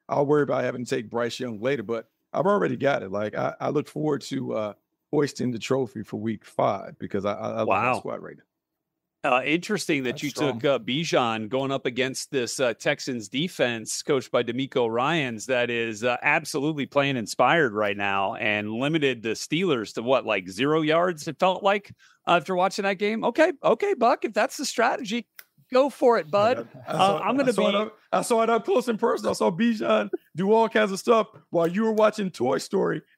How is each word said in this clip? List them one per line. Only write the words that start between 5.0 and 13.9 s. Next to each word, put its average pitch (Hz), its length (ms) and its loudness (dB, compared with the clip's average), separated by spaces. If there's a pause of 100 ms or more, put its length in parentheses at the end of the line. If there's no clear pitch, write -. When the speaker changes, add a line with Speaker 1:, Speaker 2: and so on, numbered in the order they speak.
Speaker 1:
hoisting 135 400 -2
the 113 60 -6
trophy 123 440 -4
for 113 160 -10
week 107 260 -6
five - 540 -4
because 98 260 -6
I, 101 80 0
I, 110 180 -8
I 110 80 -6
love 113 100 0
Speaker 2:
Wow. 113 260 2
Speaker 1:
that 104 60 -2
squad 104 220 -8
right - 140 -16
now. - 60 -20 (800)
Speaker 2:
Uh, 131 180 2
interesting 160 600 -2
that 120 60 -2
Speaker 3:
That's 135 120 -6
Speaker 2:
you 190 80 -4
Speaker 3:
strong. 131 300 -2
Speaker 2:
took, 127 40 0
uh, 139 200 4
Bijan 120 640 0
going 135 240 -2
up 135 140 -4
against 127 440 -4
this, 127 300 -2
uh, 117 140 0
Texans 131 540 -4
defense 127 720 -4